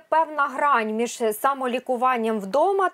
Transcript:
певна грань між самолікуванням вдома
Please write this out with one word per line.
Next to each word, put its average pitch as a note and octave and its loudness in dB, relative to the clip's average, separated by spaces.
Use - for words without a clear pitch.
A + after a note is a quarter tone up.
певна D4+ 0
грань B3+ 0
між A#3 -4
самолікуванням B3 -2
вдома F4 2